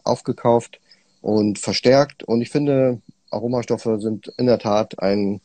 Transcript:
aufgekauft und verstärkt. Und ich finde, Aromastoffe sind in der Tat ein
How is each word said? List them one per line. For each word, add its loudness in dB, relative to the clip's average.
aufgekauft -2
und 0
verstärkt. 2
Und -2
ich -8
finde, 0
Aromastoffe -2
sind -6
in 0
der 4
Tat -2
ein 0